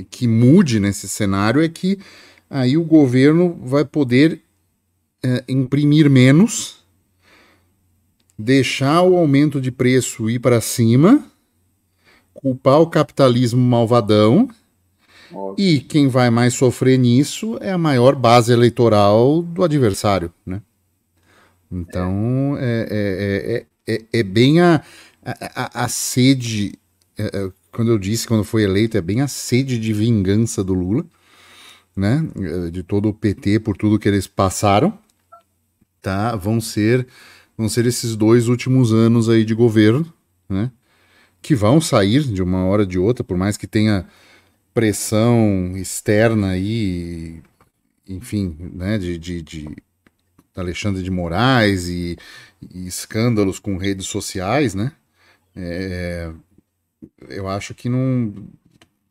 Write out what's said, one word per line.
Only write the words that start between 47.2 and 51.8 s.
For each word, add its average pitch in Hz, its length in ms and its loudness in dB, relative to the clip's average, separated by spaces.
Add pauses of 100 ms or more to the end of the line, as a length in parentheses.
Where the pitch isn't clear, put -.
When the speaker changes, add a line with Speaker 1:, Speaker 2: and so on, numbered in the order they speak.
Speaker 1:
enfim, 95 520 -8 (160)
né? 95 240 -6
De, 87 200 -6
de, 85 240 -10
de 76 320 -16 (800)
Alexandre 92 480 -6
de 90 80 -8
Moraes 95 800 -2